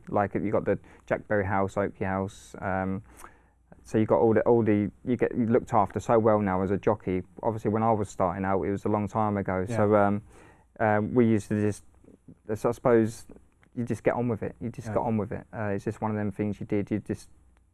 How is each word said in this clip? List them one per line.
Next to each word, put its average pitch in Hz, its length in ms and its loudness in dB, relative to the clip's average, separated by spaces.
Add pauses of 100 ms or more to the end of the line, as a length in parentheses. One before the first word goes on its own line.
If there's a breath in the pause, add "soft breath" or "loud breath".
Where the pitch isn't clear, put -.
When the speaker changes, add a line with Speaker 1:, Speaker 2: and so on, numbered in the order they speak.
Speaker 1:
like, 104 280 0
you 98 140 -4
got - 140 0
the 98 160 0 (280 loud breath)
Jack - 200 -4
Berry 104 180 0
House, 98 300 -2
Oakley 101 300 -4
House, 95 560 -6
um, 95 400 -4 (800 loud breath)
so - 140 -4
you 110 80 4
got 104 140 4
all 110 140 4
the, 107 80 4
all 117 220 4
the, 104 260 2 (140)
you 120 140 -2
get, - 180 -2
you 120 120 0
looked 117 260 0
after 104 260 2
so 120 180 2
well 107 220 4
now 95 220 0
as 98 100 0
a 98 60 0
jockey. 92 440 -2 (220)
Obviously, 113 260 -2
when 110 140 0
I 113 80 2
was 104 160 0
starting 95 380 -2
out, 95 180 0
it 98 80 -2
was 98 140 -4
a 107 40 -2
long 104 200 0
time 107 260 -2
ago. 92 320 -2
Speaker 2:
Yeah. 113 80 -4
Speaker 1:
So, 107 200 4
um, 101 260 4 (580 loud breath)
um, 107 340 0
we 123 120 4
used 110 240 2
to 104 100 0
just, 104 240 -2 (720)
so 120 140 0
I - 20 0
suppose 117 540 2 (500)
you 120 80 -4
just 117 200 -6
get - 120 2
on 120 120 -4
with 110 160 -4
it. - 160 -8
You 113 100 -8
just 113 180 -12
Speaker 2:
Yeah. 107 80 -2
Speaker 1:
got - 100 0
on 113 120 0
with 98 140 -4
it. 95 140 -10 (100)
Uh, 110 120 -6
it's 101 180 -4
just 110 160 -6
one 110 100 -2
of 107 60 -4
them 104 140 -4
things 104 280 -4
you 107 60 -12
did. 104 240 -2
You 107 100 -2
just - 300 -8 (440)